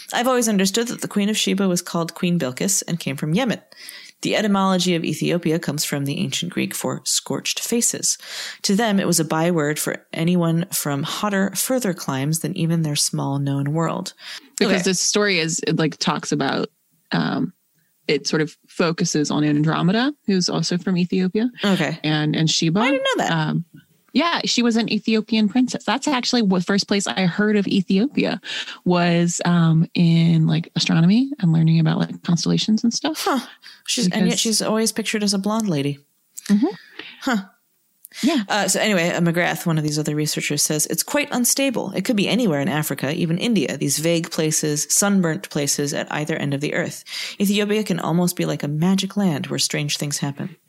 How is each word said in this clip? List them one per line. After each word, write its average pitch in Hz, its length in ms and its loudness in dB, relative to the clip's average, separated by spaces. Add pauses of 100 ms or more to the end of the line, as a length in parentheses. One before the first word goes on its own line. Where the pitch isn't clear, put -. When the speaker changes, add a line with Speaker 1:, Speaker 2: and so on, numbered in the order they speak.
(120)
Speaker 1:
"I've 247 160 0
always 247 200 2
understood 208 400 0
that - 120 -8
the - 80 -6
Queen 202 200 0
of 214 80 0
Sheba 196 320 0
was 180 140 0
called 165 320 -4
Queen 175 240 0
Bilqis 156 500 -2
and 170 100 -2
came 139 180 -6
from 151 180 -2
Yemen. 220 260 0 (640)
The 101 140 0
etymology 190 580 2
of 165 100 -2
Ethiopia 156 540 0
comes 147 260 -4
from 143 200 -4
the 143 140 -4
ancient 135 340 -4
Greek - 220 -4
for - 300 -6
scorched - 540 -4
faces. - 600 -2 (440)
To 196 140 2
them, 208 240 2
it - 60 0
was 170 120 2
a 160 60 2
byword 160 540 0
for - 340 -6
anyone 165 600 2
from 143 320 -2
hotter, 196 520 -2
further 247 380 0
climes 143 460 -2
than - 160 -4
even 165 260 0
their 147 140 0
small 139 420 -2
known 139 340 0
world." 165 400 -2 (460)
Speaker 2:
Because 196 160 2
Speaker 1:
Okay. 180 80 0
Speaker 2:
this 185 180 2
story 202 380 2
is, 160 280 -2
it, 165 100 0
like, 156 220 0
talks - 340 -2
about, 135 360 0 (440)
um, - 400 0 (540)
it 143 200 0
sort 156 160 0
of 151 140 -4 (120)
focuses 165 640 0
on 151 120 0
Andromeda, 156 680 2 (140)
who's 185 240 2
also 160 260 -2
from 175 220 0
Ethiopia. 185 520 0 (140)
Speaker 1:
Okay. 160 400 2
Speaker 2:
And, 151 320 0
and 160 140 2
Sheba. 165 300 0
Speaker 1:
I 247 100 2
didn't 523 120 0 (140)
know - 80 0
that. - 80 0
Speaker 2:
Um, 160 320 -2 (480)
yeah, 311 320 0
she - 180 0
was 233 140 2
an 226 160 0
Ethiopian 220 560 2
princess. 247 360 0
That's 226 240 0
actually 247 340 0
the 190 180 4
first 196 280 0
place 202 180 0
I 185 200 0
heard 208 300 2
of 202 120 2
Ethiopia 190 720 0 (440)
was, 175 600 2
um, 165 500 4
in, 165 540 6
like, 160 260 0
astronomy 180 640 4
and 165 140 4
learning 160 260 6
about, 160 220 2
like, 170 240 -4
constellations 175 580 2
and 233 100 2
stuff. - 320 -4
Speaker 1:
Huh. 311 140 2 (480)
She's, 240 200 -2
and 180 160 2
yet - 20 2
Speaker 2:
Because 226 160 2
Speaker 1:
she's 220 220 0
always 220 300 0
pictured 214 300 -2
as 202 100 2
a 202 60 0
blonde 208 300 0
lady. 143 300 -2 (500)
Speaker 2:
Mm-hmm. 208 180 4 (540)
Speaker 1:
Huh. 254 160 0 (880)
Speaker 2:
Yeah. 277 240 2
Speaker 1:
Uh, 196 180 0
so - 140 0
anyway, 175 300 2
uh, 151 100 -2
McGrath, 165 460 0
one 160 120 2
of 151 60 -2
these 151 140 -2
other 151 180 -2
researchers, 151 480 -2
says, 151 220 0
"It's - 180 -4
quite 294 260 -2
unstable. 247 640 0
It 196 120 -4
could 240 120 0
be 196 120 2
anywhere 175 320 2
in 139 80 0
Africa, 147 460 -2
even 170 240 -2
India, 180 380 0
these 143 240 -2
vague 165 320 0
places, 156 580 -2
sunburnt 190 600 2
places 143 440 -2
at - 180 -6
either 151 220 -4
end 143 180 -4
of 139 80 -2
the 147 140 -4
earth. - 300 -4 (360)
Ethiopia 208 440 0
can 190 160 -2
almost 175 340 0
be 165 120 -2
like 151 180 -4
a 139 40 -2
magic 190 480 0
land 180 300 0
where 139 140 -4
strange 147 360 -4
things 143 220 -4
happen." 143 380 -6 (120)